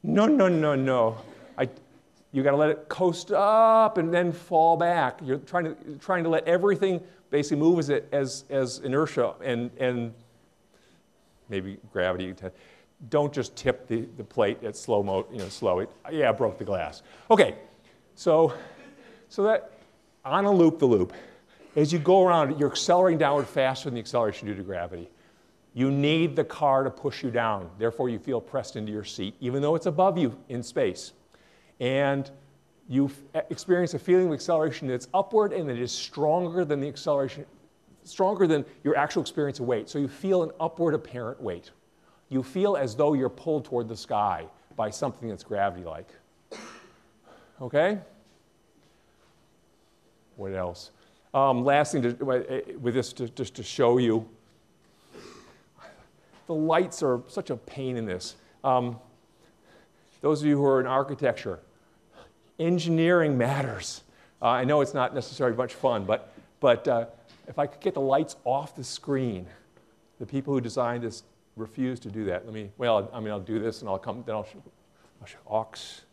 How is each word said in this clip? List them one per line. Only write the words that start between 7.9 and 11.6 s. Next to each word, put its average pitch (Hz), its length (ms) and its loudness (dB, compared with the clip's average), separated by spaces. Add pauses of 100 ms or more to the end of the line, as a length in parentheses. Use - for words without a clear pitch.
as, 139 380 -2
as 131 300 -2
inertia 135 640 0
and, 120 380 -4
and 123 340 -2 (1300)
maybe 98 300 -6 (160)